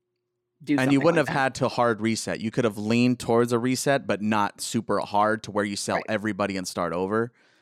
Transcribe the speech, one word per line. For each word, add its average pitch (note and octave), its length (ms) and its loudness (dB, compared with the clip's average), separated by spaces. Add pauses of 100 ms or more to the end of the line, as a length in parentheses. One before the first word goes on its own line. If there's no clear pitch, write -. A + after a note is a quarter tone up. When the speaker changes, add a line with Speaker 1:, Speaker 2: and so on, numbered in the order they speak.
(640)
Speaker 1:
do D3 160 0
Speaker 2:
And C3 140 4
you C#3 60 6
Speaker 1:
something C3+ 60 0
Speaker 2:
wouldn't E3 120 4
Speaker 1:
like D3 120 2
Speaker 2:
have - 60 -4
Speaker 1:
that. C#3+ 80 0
Speaker 2:
had C3 140 0
to B2+ 120 0
hard A#2 320 0
reset. G#2 400 -2
You A2 100 -4
could B2 140 0
have G#2+ 140 0
leaned A#2+ 400 2
towards A#2+ 340 2
a A#2+ 60 2
reset, B2+ 480 0
but G2+ 160 -4
not G#2+ 380 0
super G#2 400 -2
hard G#2+ 440 0
to - 60 -12
where G2+ 140 0
you G2+ 120 -4
sell G2 200 -2
Speaker 1:
Right. - 120 -4
Speaker 2:
everybody G2+ 480 -2
and F#2 120 -6
start F2 240 -4
over, G#2 400 -2 (300)